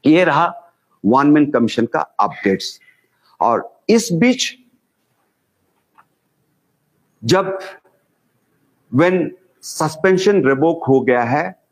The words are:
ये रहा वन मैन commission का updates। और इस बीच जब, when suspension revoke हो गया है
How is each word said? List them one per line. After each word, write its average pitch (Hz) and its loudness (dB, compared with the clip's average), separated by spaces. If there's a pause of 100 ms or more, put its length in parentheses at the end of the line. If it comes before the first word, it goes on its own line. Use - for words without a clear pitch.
ये 165 4
रहा 165 -2 (340)
वन 131 2
मैन 147 4
commission 117 -2
का - -6
updates। - -4 (600)
और - -2
इस 220 2
बीच 240 0 (2750)
जब, 185 0 (1400)
when 175 2 (380)
suspension 190 0
revoke 147 0
हो 135 4
गया 123 0
है 151 -4 (120)